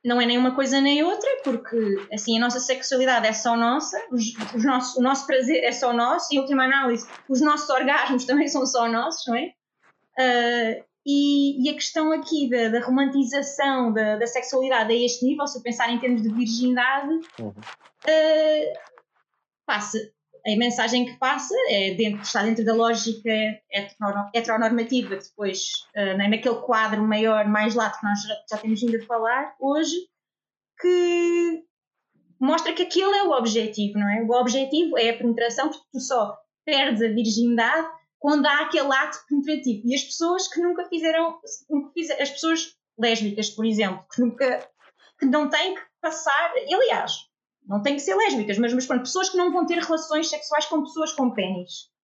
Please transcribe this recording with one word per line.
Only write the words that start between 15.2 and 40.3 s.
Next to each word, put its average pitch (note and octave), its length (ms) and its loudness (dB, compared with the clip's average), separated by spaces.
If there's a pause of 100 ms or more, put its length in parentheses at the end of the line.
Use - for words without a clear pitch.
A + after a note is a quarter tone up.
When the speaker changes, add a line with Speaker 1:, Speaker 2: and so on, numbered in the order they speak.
Speaker 1:
nível, C#4+ 220 0
se C4 120 -8
eu - 40 -12
pensar A#3 280 -2
em A#3+ 80 -2
termos A#3+ 240 0
de A3 100 0
virgindade, B3 800 0 (280)
Speaker 2:
Uhum. G#3 140 -10 (540)
Speaker 1:
ah, D#4 680 2 (880)
pá, G#3+ 140 0
se, G#3+ 320 -8 (340)
a G#3+ 100 0
mensagem A#3+ 500 0
que - 120 -14
passa C#4 360 -2 (140)
é G3 260 0
dentro, G#3 280 -2
está G3+ 200 -2
dentro A3+ 220 0
da A3 100 2
lógica A3+ 560 0 (400)
hetero-, G3+ 640 -6
heteronormativa, A3+ 840 0
que - 120 -16
depois, G3 420 -6 (240)
eh, G3 220 -2
né, G3 120 2
naquele A3+ 280 0
quadro A3 460 0
maior, G#3+ 440 2
mais G#3+ 280 2
lato A3 260 -2
que G#3+ 60 -6
nós G3+ 160 0
já, G#3 120 -6 (160)
já G#3+ 80 -6
temos A3 220 -2
vindo A3+ 160 0
a G#3 100 -6
falar A#3+ 540 -2
hoje, C#4+ 360 0 (840)
que F4 840 2 (760)
mostra D#4+ 320 2
que F4+ 100 -2
aquele F#4+ 340 2
é G4+ 60 2
o F4+ 80 2
objetivo, G#3+ 680 0
não G3+ 120 0
é? A3 120 0
O A3 100 0
objetivo C4+ 680 2
é A#3 120 4
a A#3 60 -4
penetração, A#3 520 0
porque - 240 -10
tu C4 80 -6
só A3 360 -2 (280)
perdes C#4 380 2
a A3+ 60 2
virgindade A#3 760 2 (320)
quando D4 280 2
há D4 160 2
aquele C#4+ 300 0
ato C#4+ 260 0 (100)
penetrativo. C#4 560 -2
E A#3+ 100 0
as C4+ 80 -2
pessoas F4 460 -2